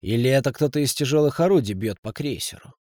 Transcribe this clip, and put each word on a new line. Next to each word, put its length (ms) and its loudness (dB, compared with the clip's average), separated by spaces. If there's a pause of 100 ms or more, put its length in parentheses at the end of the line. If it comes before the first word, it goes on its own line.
Или 300 0
это 220 2
кто-то 280 0
из 140 0
тяжёлых 460 2
орудий 340 2
бьёт 260 -6
по 120 -10
крейсеру. 680 -10